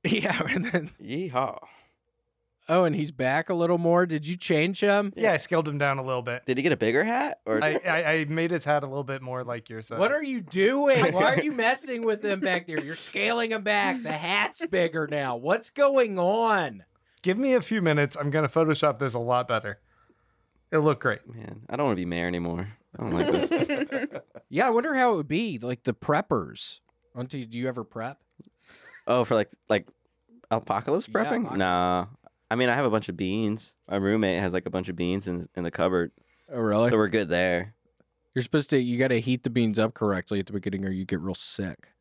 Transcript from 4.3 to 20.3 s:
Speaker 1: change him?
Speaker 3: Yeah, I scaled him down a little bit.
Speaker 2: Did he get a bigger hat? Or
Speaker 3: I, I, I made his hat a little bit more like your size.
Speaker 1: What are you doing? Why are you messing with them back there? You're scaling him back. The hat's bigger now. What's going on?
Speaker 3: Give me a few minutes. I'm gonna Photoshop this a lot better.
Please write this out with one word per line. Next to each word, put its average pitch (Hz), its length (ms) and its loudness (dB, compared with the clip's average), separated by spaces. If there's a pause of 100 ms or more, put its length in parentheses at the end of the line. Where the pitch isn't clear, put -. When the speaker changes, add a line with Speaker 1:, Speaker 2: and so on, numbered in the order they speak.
Speaker 1:
change 175 440 0
him? 202 360 2
Speaker 3:
Yeah, 208 160 4
I 160 60 4
scaled 160 300 0
him 147 100 -4
down 139 200 0
a 131 60 -6
little 127 180 -2
bit. 123 240 -6
Speaker 2:
Did 127 120 2
he 139 40 -2
get 151 100 2
a - 40 4
bigger 120 280 2
hat? 247 420 -2
Or 110 160 0
Speaker 3:
I, 156 240 0
I, 165 260 0
I 160 140 2
made 165 240 -2
his 170 160 -2
hat 147 160 2
a 139 40 -8
little 135 180 -6
bit 131 180 -8
more 127 220 -8
like 120 260 -8
your 110 120 -10
size. 117 160 -8
Speaker 1:
What 220 140 2
are 302 100 -2
you 262 200 -6
doing? 247 720 2
Why 202 200 4
are 262 80 2
you 302 100 -2
messing 240 520 -2
with 214 180 0
them 196 180 -2
back 180 260 -2
there? 160 160 -2
You're 151 120 -10
scaling 226 560 -2
him 208 120 -4
back. 208 400 0
The 180 100 -6
hat's 185 540 -2
bigger 165 440 0
now. 135 260 -2
What's 180 340 -2
going 262 480 2
on? 180 680 0 (380)
Speaker 3:
Give 185 160 2
me 262 160 4
a 233 80 6
few 220 200 -2
minutes. 147 360 4
I'm 143 120 -2
gonna 156 180 2
Photoshop 151 500 2
this 131 160 -2
a 120 40 -2
lot 123 300 0
better. 107 320 -4 (920)